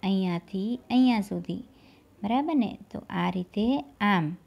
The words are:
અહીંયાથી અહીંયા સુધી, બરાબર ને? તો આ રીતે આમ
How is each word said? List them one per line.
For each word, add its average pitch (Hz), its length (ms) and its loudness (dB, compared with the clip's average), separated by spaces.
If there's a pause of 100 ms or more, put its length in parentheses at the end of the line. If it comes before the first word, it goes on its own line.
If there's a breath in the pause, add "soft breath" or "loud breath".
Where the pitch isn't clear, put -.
અહીંયાથી 190 760 -2 (100)
અહીંયા 247 300 4
સુધી, 180 440 -6 (580 soft breath)
બરાબર 269 320 0
ને? 240 240 0 (120)
તો - 200 -12
આ 175 200 0
રીતે 214 540 -2 (160)
આમ 180 360 2 (100)